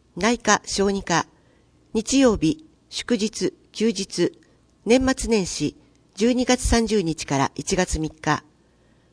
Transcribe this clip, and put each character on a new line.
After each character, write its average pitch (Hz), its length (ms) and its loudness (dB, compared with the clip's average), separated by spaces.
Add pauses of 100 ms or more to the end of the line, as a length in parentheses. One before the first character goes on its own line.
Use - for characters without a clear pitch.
(160)
内 226 220 0
科、 208 260 2
小 202 260 -2
児 196 120 -4
科、 165 240 0 (640)
日 226 280 0
曜 233 160 6
日、 - 280 0 (240)
祝 - 280 -4
日、 202 380 -4 (160)
休 220 180 -2
日、 185 440 -4 (540)
年 254 180 4
末 262 240 -2
年 214 160 2
始、 - 320 -6 (380)
十 233 180 2
二 247 140 -2
月 - 200 2
三 233 200 2
十 208 160 0
日 160 240 -4
か 143 100 -2
ら 139 180 0
一 - 220 -4
月 180 220 0
三 156 120 -4
日、 - 320 -4 (720)